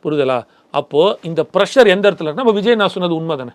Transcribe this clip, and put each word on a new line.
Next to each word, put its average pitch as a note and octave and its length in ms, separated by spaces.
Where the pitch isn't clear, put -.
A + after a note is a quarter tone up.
புரியுதலா? C3 420
அப்போ D3+ 500
இந்த D#3+ 320
ப்ரெஷர் G3+ 340
எந்த G3 240
இடத்துல - 20
இருக்குன்னா, D3+ 200
நம்ம A#3 180
விஜய் G#3 240
நான் G#3 140
சொன்னது F3+ 260
உண்மை D#3+ 200
தானே B2+ 180